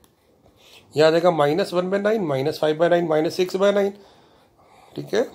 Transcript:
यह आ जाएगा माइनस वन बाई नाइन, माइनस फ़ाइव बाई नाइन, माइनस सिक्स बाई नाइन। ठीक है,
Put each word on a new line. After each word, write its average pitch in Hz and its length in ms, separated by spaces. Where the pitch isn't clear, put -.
यह 151 140
आ - 40
जाएगा 170 200
माइनस 160 420
वन 180 160
बाई 196 100
नाइन, 208 240
माइनस 147 360
फ़ाइव 156 180
बाई 170 120
नाइन, 170 180
माइनस 156 280
सिक्स 185 200
बाई 202 160
नाइन। 202 220
ठीक 147 180
है, 233 220